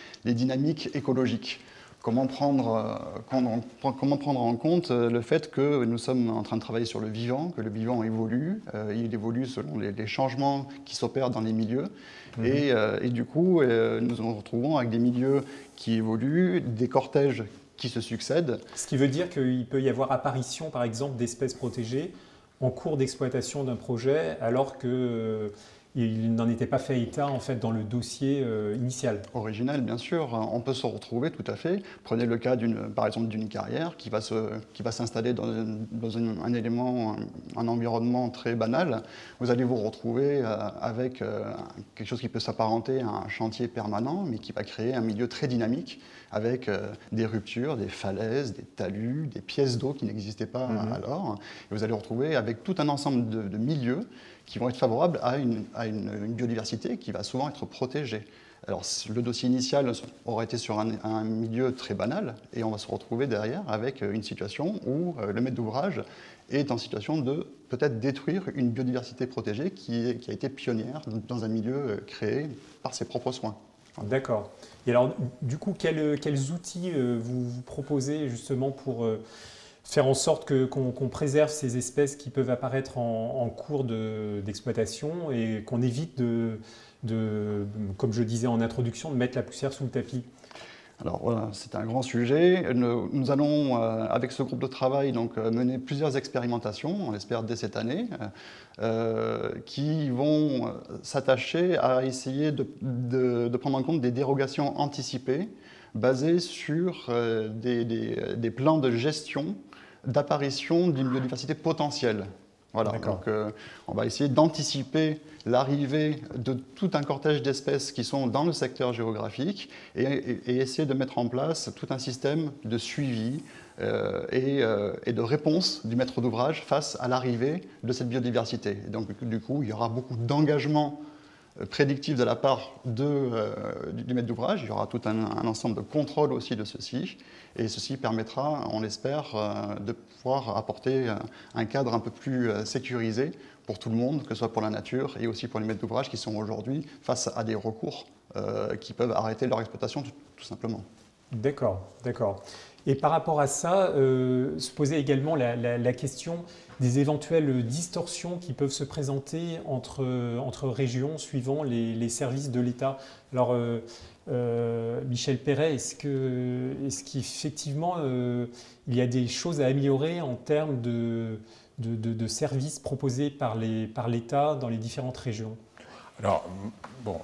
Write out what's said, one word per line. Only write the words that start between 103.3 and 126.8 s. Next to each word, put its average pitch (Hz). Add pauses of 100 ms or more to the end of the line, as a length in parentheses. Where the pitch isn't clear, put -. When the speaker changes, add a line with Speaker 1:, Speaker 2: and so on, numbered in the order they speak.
Speaker 1:
de 120
prendre 135
en 131
compte 160
des 123
dérogations 139
anticipées 139 (440)
basées 131
sur, 170
euh, 113
des, 117
des, 113
des 113
plans 151
de 131
gestion 143 (500)
d'apparition 143
d'une 135
biodiversité 131
potentielle. 135 (480)
Voilà, 110
Speaker 2:
D'accord. 107
Speaker 1:
donc, 90
euh, 107 (380)
on -
va 107
essayer 127
d'anticiper 156 (280)
l'arrivée 143 (160)
de 127
tout 135
un 147
cortège 143
d'espèces 135
qui 120
sont 135
dans 139
le 170
secteur 127
géographique 113 (260)
et, 110
et, 127
et 123
essayer 131
de 139
mettre 135
en 120
place 143
tout -
un 135
système 139 (160)
de 110
suivi, 123 (380)
euh, 104
et, 135
euh, 104 (140)
et 123
de 113
réponse 151
du 113
maître 127
d'ouvrage 123
face 147